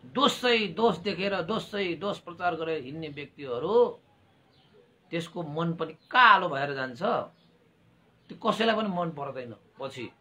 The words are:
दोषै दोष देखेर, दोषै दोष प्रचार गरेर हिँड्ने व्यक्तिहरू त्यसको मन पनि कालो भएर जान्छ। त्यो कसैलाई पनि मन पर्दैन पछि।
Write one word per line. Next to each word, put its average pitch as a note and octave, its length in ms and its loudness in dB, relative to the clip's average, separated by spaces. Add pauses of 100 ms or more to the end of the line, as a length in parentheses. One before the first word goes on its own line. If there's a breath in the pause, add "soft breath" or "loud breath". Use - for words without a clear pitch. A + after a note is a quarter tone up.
(120)
दोषै B3 460 2 (160)
दोष G#3+ 240 2
देखेर, F#3+ 440 -2
दोषै F#3+ 540 -4
दोष F3+ 240 -6
प्रचार F3 360 -4
गरेर D#3+ 280 -4
हिँड्ने D3+ 240 -10
व्यक्तिहरू C#3+ 680 -2 (1300)
त्यसको E3 320 -6
मन D#3+ 300 -2
पनि D#3+ 200 -6 (160)
कालो G3+ 400 8
भएर C#3 240 -2
जान्छ। C3 280 -6 (1300)
त्यो - 140 -14
कसैलाई A3 320 2
पनि G#3+ 140 -2
मन F3 200 -2
पर्दैन C3+ 440 -10 (260)
पछि। B2 300 -8 (120)